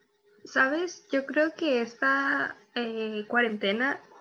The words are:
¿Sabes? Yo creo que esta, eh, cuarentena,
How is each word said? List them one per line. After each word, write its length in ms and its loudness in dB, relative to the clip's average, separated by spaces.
¿Sabes? 680 0
Yo 140 0
creo 280 2
que 280 0
esta, 760 -2
eh, 540 -4
cuarentena, 760 0